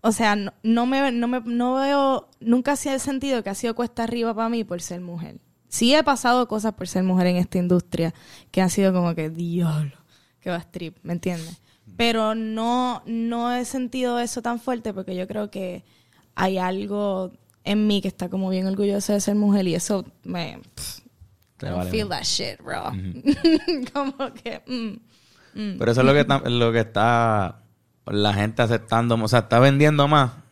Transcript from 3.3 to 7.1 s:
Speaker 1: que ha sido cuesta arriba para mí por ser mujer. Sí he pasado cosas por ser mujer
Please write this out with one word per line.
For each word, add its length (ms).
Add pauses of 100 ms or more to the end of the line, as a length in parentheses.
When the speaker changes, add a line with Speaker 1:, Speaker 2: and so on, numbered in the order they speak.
Speaker 1:
que 60
ha 60
sido 200
cuesta 280
arriba 300
para 140
mí 160
por 180
ser 200
mujer. 380 (280)
Sí 260
he 100
pasado 440
cosas 260
por 140
ser 160
mujer 240